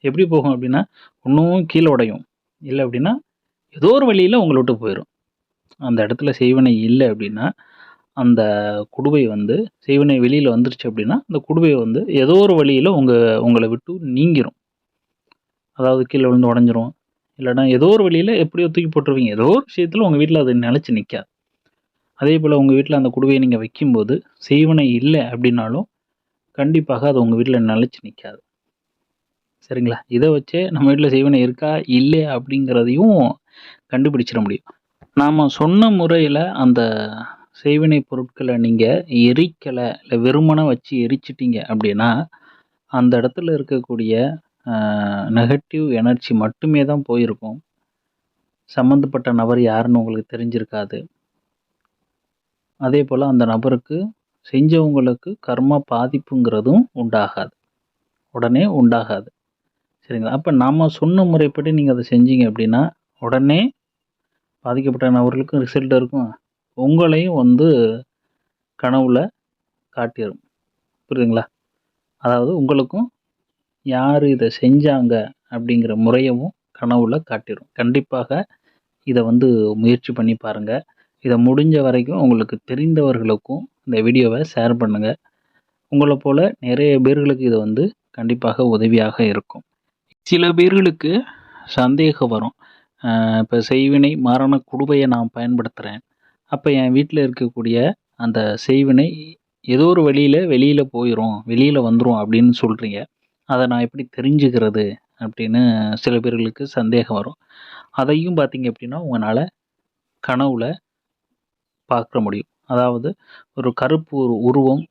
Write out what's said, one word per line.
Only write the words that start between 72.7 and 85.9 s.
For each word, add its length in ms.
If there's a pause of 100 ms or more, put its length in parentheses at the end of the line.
யாரு 440
இதை 180 (120)
செஞ்சாங்க 540 (360)
அப்படிங்கிற 460
முறையவும் 580 (180)
கனவுல 520
காட்டிடும். 480
கண்டிப்பாக 720 (600)
இதை 160
வந்து 540
முயற்சி 360
பண்ணி 220
பாருங்க. 380 (520)
இதை 120
முடிஞ்ச 440
வரைக்கும் 400
உங்களுக்கு 460
தெரிந்தவர்களுக்கும் 960 (220)
இந்த 180
வீடியோவை 400 (120)
ஷேர் 200
பண்ணுங்க. 340 (840)